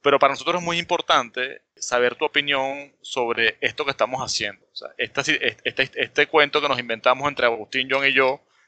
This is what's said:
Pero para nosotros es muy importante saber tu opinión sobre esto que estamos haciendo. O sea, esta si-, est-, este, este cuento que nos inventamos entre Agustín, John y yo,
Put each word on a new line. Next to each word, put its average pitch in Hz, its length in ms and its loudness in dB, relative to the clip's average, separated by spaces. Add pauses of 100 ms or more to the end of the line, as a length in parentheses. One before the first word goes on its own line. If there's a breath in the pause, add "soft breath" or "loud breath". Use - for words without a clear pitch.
Pero 143 160 4
para 139 160 4
nosotros 151 220 -2
es 180 60 -4
muy 170 160 -4
importante 139 840 -2 (120)
saber 123 420 0
tu 156 100 -2
opinión 143 760 -2
sobre 117 640 -2
esto 127 240 -2
que 139 60 0
estamos 127 280 -2
haciendo. 107 500 -6
O - 60 -20
sea, - 220 -14
esta 123 260 -4
si-, 151 160 0
est-, 113 240 -2
este, 131 300 -2
este 139 320 -2
cuento 147 340 2
que 143 80 0
nos 131 100 -2
inventamos 123 500 0
entre 127 180 0
Agustín, 117 440 -2
John 139 160 2
y 139 60 4
yo, 135 300 2 (260)